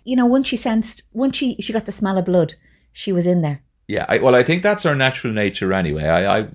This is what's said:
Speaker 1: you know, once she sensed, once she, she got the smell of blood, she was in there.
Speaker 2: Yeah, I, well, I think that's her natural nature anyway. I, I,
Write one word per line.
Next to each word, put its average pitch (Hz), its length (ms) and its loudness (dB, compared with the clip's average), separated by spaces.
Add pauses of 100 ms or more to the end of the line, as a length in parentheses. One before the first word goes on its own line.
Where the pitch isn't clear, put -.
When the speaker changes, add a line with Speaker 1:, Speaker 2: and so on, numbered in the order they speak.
Speaker 1:
you 254 120 -4
know, 247 100 4
once 262 220 2
she 254 80 -4
sensed, 220 460 -2 (100)
once 262 260 -2
she, 254 220 -2
she - 120 -6
got 220 140 -2
the 202 60 -10
smell 190 260 -2
of 180 80 -2
blood, 180 280 2 (380)
she - 200 -6
was 175 140 0
in 180 160 2
there. 147 200 -4 (260)
Speaker 2:
Yeah, 104 200 -4
I, 113 100 2
well, 127 180 6
I 123 80 6
think 170 180 0
that's 202 220 0
her 151 100 2
natural 131 380 0
nature 101 400 -2
anyway. 76 320 0
I, 92 340 2
I, 104 160 -4